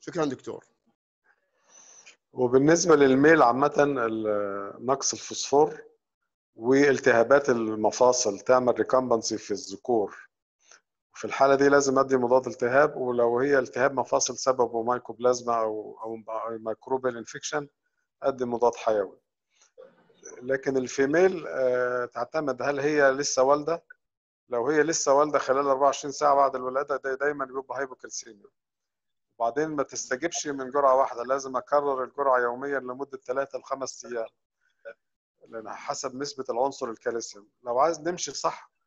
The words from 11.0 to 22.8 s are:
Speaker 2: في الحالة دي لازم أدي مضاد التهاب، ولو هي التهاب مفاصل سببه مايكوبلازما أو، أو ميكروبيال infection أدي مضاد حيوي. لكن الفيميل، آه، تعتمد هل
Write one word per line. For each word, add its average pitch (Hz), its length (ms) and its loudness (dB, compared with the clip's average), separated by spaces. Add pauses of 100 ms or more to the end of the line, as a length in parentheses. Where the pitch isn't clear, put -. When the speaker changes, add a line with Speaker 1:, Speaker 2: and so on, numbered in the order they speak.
Speaker 2:
في - 100 -14
الحالة 135 300 4
دي 139 140 4
لازم 135 300 4
أدي 135 180 2
مضاد 123 300 2
التهاب، 131 500 0
ولو 120 420 0
هي 139 200 2
التهاب 127 360 0
مفاصل 127 420 -2
سببه 117 460 0
مايكوبلازما 120 800 -2
أو، 107 420 -6
أو 113 140 -10 (420)
ميكروبيال 123 580 -4
infection 143 520 -8 (540)
أدي 131 220 -2
مضاد 120 300 0
حيوي. 104 460 -2 (1200)
لكن 135 340 -2
الفيميل، 151 720 0
آه، 123 560 -2
تعتمد 123 580 -6
هل 143 180 -2